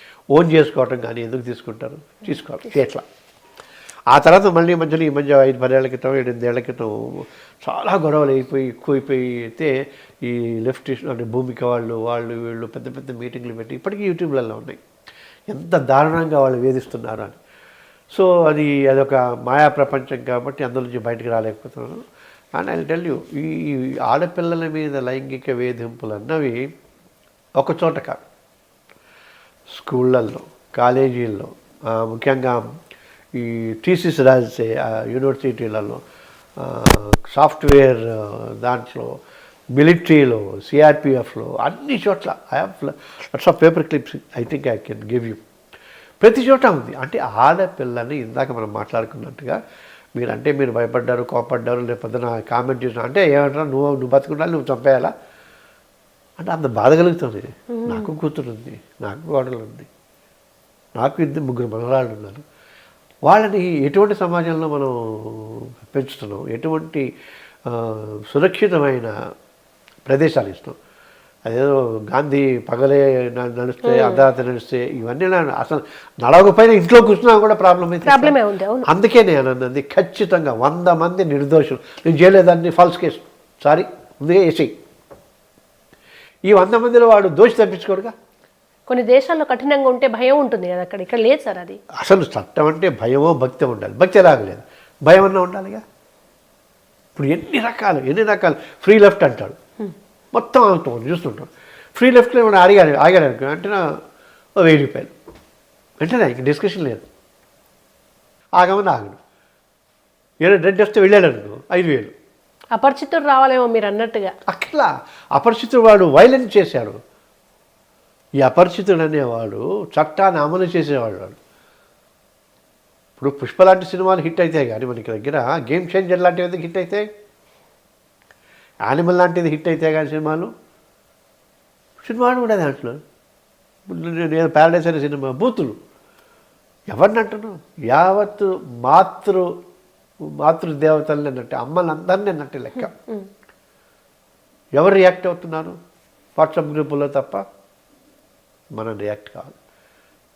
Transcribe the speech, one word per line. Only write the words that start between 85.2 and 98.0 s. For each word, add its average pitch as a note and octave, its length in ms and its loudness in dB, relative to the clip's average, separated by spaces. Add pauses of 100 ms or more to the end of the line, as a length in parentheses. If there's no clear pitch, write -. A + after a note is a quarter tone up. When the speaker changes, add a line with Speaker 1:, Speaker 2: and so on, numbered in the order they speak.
Speaker 1:
ఈ G3 80 4
వంద G3 220 6
మందిలో A#3+ 340 4
వాడు G3+ 200 6
దోషి F#3+ 260 6
తప్పించుకోడుగా. G3 580 -2 (760)
Speaker 2:
కొన్ని B3 180 -2
దేశాల్లో C4+ 400 2
కఠినంగా C4+ 440 0
ఉంటే B3+ 180 0
భయం B3+ 320 2
ఉంటుంది A3 320 -2
కదా F3+ 100 -6
అక్కడ, F#3+ 200 -10
ఇక్కడ A3+ 180 -6
లేదు C4 240 2
సార్ F#3+ 160 -8
అది. F3+ 220 -18 (200)
Speaker 1:
అసలు F#3+ 220 4
చట్టం C#3+ 440 -2
అంటే E3 220 0
భయమో C3+ 460 2
భక్తి C3 300 -4
ఉండాలి, G2+ 300 -4
భక్తి F#3 240 4
ఎలాగలేదు, A#2+ 440 4 (400)
భయం F3+ 220 8
అన్నా F#3+ 160 0
ఉండాలిగా. F#3+ 380 -6
ఇప్పుడు - 1500 -16
ఎన్ని E3+ 320 -2
రకాలు, A3 400 -2
ఎన్ని C#3 240 -2